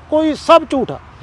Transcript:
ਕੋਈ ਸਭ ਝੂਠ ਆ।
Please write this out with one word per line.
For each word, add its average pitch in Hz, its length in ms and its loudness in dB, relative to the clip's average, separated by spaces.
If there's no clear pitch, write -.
ਕੋਈ 311 240 0
ਸਭ 320 360 2
ਝੂਠ 262 220 -4
ਆ। 127 80 -10